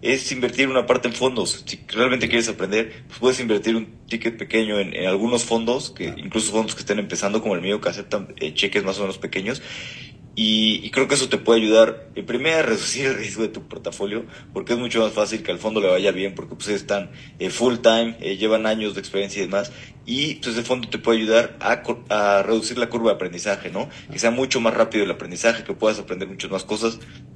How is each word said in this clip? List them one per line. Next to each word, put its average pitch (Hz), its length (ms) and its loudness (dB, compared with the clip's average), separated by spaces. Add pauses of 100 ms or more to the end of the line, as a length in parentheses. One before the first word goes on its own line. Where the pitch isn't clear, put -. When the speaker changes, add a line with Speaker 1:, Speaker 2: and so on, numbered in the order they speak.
Speaker 1:
es 131 300 0
invertir 131 380 0
una 127 160 2
parte 123 240 2
en 113 40 -8
fondos. 120 520 -2
Si - 140 -10 (100)
realmente 120 400 0
quieres 117 180 2
aprender, 104 600 -2
pues - 120 -18
puedes 127 220 4
invertir 113 340 0
un 110 120 -2 (200)
ticket 113 300 -4
pequeño 107 420 0
en, 90 140 -2
en 92 140 -2
algunos 113 360 2
fondos, 117 480 0
que - 140 -8
Speaker 2:
Claro. - 200 -10
Speaker 1:
incluso 107 280 -2
fondos 110 220 0
que - 60 -12
estén 104 180 0
empezando 101 420 -2
como 104 140 0
el 82 60 -4
mío, 101 200 -2
que 104 80 0
aceptan, 98 500 -6
eh, 78 140 -6
cheques 101 320 0
más 95 140 -2
o - 20 -2
menos 95 160 -4
pequeños. 101 440 -6 (720)
Y, 110 500 2
y - 60 -10
creo 131 180 2
que 143 60 2
eso 135 120 0
te 123 100 0
puede 113 220 6
ayudar, 110 560 6
en 98 100 -8
primera, 147 340 0
a - 20 4
reducir 131 460 0
el 135 80 0
riesgo 107 260 -6
de 104 80 0
tu - 180 -12
portafolio, 101 580 -6 (280)
porque 95 180 -4
es 120 80 0
mucho 117 220 0
más 110 100 2
fácil 104 320 0
que 95 80 -4
al 90 60 -2
fondo 110 240 -2
le 95 80 4
vaya 92 220 6
bien, 95 220 -2
porque, - 220 -10
pues, - 140 -10
están, 101 420 -2 (280)
eh, 92 100 -2
full 117 280 2
time, 113 440 4
eh, 95 160 -4
llevan 110 280 2
años 110 280 0
de 95 80 -8
experiencia 98 400 -4
y 90 60 -4
demás, 98 260 -2 (320)
y, 135 300 -2
pues, 113 200 -6
el 117 80 -2
fondo 123 240 -2
te 113 100 -6
puede 117 220 4
ayudar 113 400 4
a 117 220 0
cor-, - 260 -6
a 101 360 4
reducir 110 340 0
la 117 100 0
curva 113 220 2
de 98 60 4
aprendizaje, 92 540 -4
¿no? 104 200 -6 (240)
Que - 60 -10
sea 117 120 2
mucho 131 300 0
más 113 120 2
rápido 110 300 4
el 92 80 0
aprendizaje, 113 540 0
que 98 80 -6
puedas 107 260 2
aprender 92 300 -8
muchas 95 200 -8
más 92 140 -4
cosas. 113 360 -2 (360)